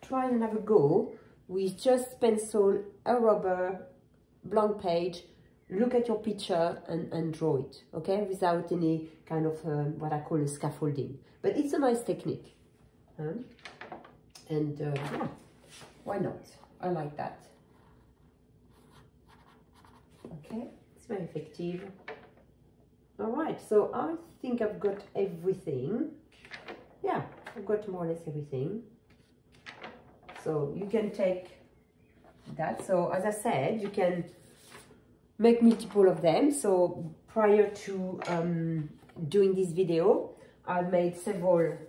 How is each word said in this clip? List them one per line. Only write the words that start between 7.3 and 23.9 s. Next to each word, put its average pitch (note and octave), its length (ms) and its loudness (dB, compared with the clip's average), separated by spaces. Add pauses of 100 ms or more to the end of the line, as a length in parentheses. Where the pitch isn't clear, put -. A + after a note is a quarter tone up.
draw D#3 240 0
it, - 260 -6 (100)
okay? F#3+ 340 -2
Without F3 440 0
any D#3+ 380 0 (160)
kind D#3+ 200 -2
of, D#3 200 -4
um, D3 320 -2
what D3+ 140 -4
I D3+ 80 -2
call D#3 220 -2
a C#3+ 60 0
scaffolding. C#3 720 -4 (240)
But G3 160 0
it's D4 160 0
a D#4+ 60 0
nice A#3+ 220 2
technique. - 540 -6 (640)
Huh? D#3+ 160 -6 (1160)
And, D3+ 320 -2
uh, D3 140 -4
yeah, C#3+ 320 -4 (760)
why G3+ 140 -4
not? - 260 -4 (380)
I F3+ 80 -4
like D3+ 280 -4
that. - 220 -8 (2750)
Okay, A3+ 440 -10 (260)
it's - 100 -20
very G3+ 160 -6
effective. F3 680 -8 (1300)
All A3 120 -4
right, C4+ 280 -4 (100)
so G#3 240 4